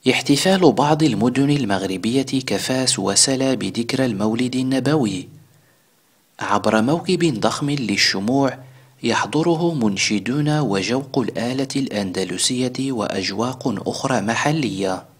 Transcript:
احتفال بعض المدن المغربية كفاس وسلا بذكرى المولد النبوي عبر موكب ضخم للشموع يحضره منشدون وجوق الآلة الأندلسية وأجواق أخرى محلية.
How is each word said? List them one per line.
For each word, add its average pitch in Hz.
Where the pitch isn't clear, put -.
احتفال 180
بعض 147
المدن 135
المغربية 98
كفاس 131
وسلا 131
بذكرى 117
المولد 113
النبوي 131
عبر 107
موكب 160
ضخم 117
للشموع 123
يحضره 160
منشدون 117
وجوق 120
الآلة 127
الأندلسية 123
وأجواق 104
أخرى 127
محلية. 98